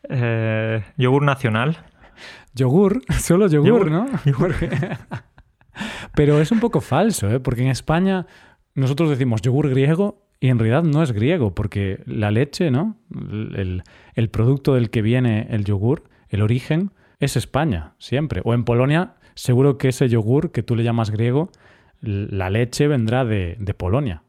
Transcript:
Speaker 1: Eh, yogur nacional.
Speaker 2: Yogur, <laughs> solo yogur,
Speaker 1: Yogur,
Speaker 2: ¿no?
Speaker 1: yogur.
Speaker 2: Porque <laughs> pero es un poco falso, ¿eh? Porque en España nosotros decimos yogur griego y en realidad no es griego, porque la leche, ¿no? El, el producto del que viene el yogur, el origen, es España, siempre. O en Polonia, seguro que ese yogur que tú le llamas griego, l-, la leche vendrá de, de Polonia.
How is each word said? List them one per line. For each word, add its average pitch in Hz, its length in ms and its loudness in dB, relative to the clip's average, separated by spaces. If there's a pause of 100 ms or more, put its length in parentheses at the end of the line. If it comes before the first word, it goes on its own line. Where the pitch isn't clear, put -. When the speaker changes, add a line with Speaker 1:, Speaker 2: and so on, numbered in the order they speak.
Speaker 1:
Eh, 113 720 -2 (140)
yogur 135 260 2
nacional. 131 540 0 (760)
Speaker 2:
Yogur, 180 560 2
<laughs> 135 100 0
solo 190 280 2
yogur, 151 200 4
Speaker 1:
Yogur, 208 240 4
Speaker 2:
¿no? 196 160 -2 (180)
Speaker 1:
yogur. 143 320 2
Speaker 2:
Porque 165 120 -4
<laughs> - 1500 -10
pero 147 260 4
es 156 100 0
un 226 80 4
poco 202 220 0
falso, 156 480 0
¿eh? 123 100 0
Porque 123 220 -2
en 131 80 2
España 175 560 0 (500)
nosotros 139 340 0
decimos 123 320 0
yogur 135 280 0
griego 160 560 0 (140)
y 131 100 0
en 123 100 2
realidad 117 240 2
no 156 200 2
es 135 80 -2
griego, 113 420 0
porque 101 520 -4
la 110 260 -2
leche, 143 400 0
¿no? 196 260 -2 (160)
El, 95 680 -6 (320)
el 117 140 0
producto 135 440 2
del 120 160 2
que 117 120 0
viene 113 480 0
el 104 160 -2
yogur, 104 380 0 (260)
el 101 120 0
origen, 127 500 0 (280)
es 139 160 -2
España, 127 640 -2
siempre. 123 460 -4
O 113 80 2
en 120 100 0
Polonia, 139 520 0 (200)
seguro 131 420 2
que 131 120 0
ese 131 180 0
yogur 117 440 2
que 113 120 -4
tú 117 140 -2
le 117 80 0
llamas 117 260 0
griego, 123 400 0 (500)
l-, 101 300 -4
la 95 180 -4
leche 120 380 0
vendrá 127 380 0
de, 95 340 -2
de 98 140 -6
Polonia. 95 560 -2